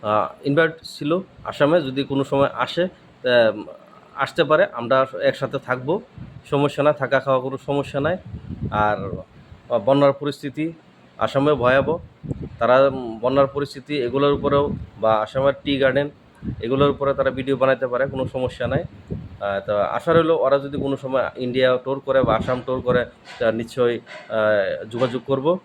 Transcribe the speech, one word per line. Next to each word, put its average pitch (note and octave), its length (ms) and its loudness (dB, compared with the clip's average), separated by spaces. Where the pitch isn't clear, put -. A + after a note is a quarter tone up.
আহ, G#2+ 440 0
ইনভাইট D#3+ 260 2
ছিল D#3 360 -4
আসামে, D3+ 360 2
যদি C3+ 240 -4
কোনো C3+ 200 0
সময় C#3 300 2
আসে, B2 280 -2
আহ, A#2+ 800 0
আসতে C#3 300 0
পারে, D#3 280 4
আমরা B2 340 2
একসাথে C3+ 360 0
থাকবো, C3 420 -4
সমস্যা C#3+ 320 0
নাই, D3 160 4
থাকা C3+ 220 2
খাওয়া C3 200 2
কোনো C3 260 -6
সমস্যা C#3 340 -2
নাই। D#3+ 160 0
আর, G#2+ 260 2
আহ, F#2+ 880 -8
বন্যার C#3 280 4
পরিস্থিতি D3 600 -6
আসামে C#3 340 2
ভয়াবহ, C3+ 460 2
তারা, B2+ 300 6
উম, B2 300 -6
বন্যার C3+ 280 2
পরিস্থিতি C#3+ 520 -6
এগুলোর C3+ 340 2
উপরেও C#3+ 380 0
বা A2 140 4
আসামের C3 380 0
টি C#3+ 140 0
গার্ডেন C#3 320 2
এগুলোর C3+ 280 2
উপরে C#3 240 0
তারা C3+ 160 0
ভিডিও C3 260 -2
বানাইতে C3 300 2
পারে, B2 200 0
কোনো C3 200 -4
সমস্যা B2+ 400 -4
নাই। C#3+ 180 -2
আহ, - 840 -6
তো G#2 120 0
আশা A2 340 0
রইল D#3+ 180 4
ওরা C#3 280 2
যদি C#3 200 -6
কোনো C3+ 180 -2
সময় B2+ 400 -2
ইন্ডিয়া B2+ 400 2
ট্যুর C3+ 240 -4
করে C3 220 2
বা A2+ 140 2
আসাম B2+ 240 -2
ট্যুর B2+ 200 -4
করে, B2 240 0
তা A2+ 140 2
নিশ্চয়ই, A#2 460 0
আহ, G#2 840 0
যোগাযোগ A#2+ 420 -2
করব C3+ 380 0